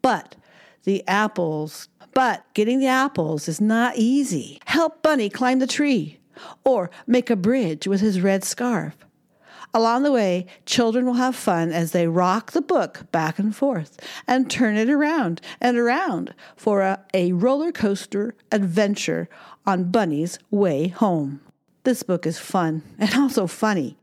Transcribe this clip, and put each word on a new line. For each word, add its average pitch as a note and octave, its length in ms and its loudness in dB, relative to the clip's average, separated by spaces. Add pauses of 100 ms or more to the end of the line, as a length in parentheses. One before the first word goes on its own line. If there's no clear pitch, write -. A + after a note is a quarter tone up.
But A3+ 340 0 (480)
the G3 240 0
apples, F3 800 -2 (240)
but B3 400 0
getting A#3 260 0
the C4+ 80 2
apples A3 600 0
is E3 140 -4
not A3+ 360 2
easy. A#3 680 0
Help D#4+ 360 0
Bunny C4+ 280 2
climb B3+ 300 0
the B3+ 80 0
tree B3+ 520 0 (440)
or A3 260 2 (180)
make B3 220 2
a A3+ 60 4
bridge F#3+ 520 0
with G3 140 0
his G3 200 2
red F#3+ 220 2
scarf. F#3+ 520 -4 (800)
Along A#3 280 4
the C#4+ 100 2
way, F3+ 320 2 (200)
children A#3+ 400 2
will B3 100 0
have B3+ 200 0
fun E3+ 340 0
as E3 220 -2
they E3+ 160 2
rock F3+ 460 0
the E4 80 2
book C#4 500 -2
back D#3+ 260 -2
and G#3 160 0
forth G#3+ 460 -4 (260)
and B3+ 240 0
turn G#3+ 280 0
it A3+ 120 2
around D4 520 0 (180)
and B3 180 2
around A#3+ 560 -2 (220)
for G3+ 240 0
a, F#3+ 240 -2 (100)
a F3+ 200 2
roller C4+ 400 0
coaster G#3 640 -4 (180)
adventure F#3+ 720 0 (400)
on F3+ 240 0
Bunny's F3 480 0 (100)
way F3 380 0
home. D#3+ 540 -2 (420)
This B3+ 200 0
book F3 220 -4
is D#3+ 140 -4
fun D#3+ 440 -2 (140)
and G#3 180 0
also B3 320 2
funny F3 560 -2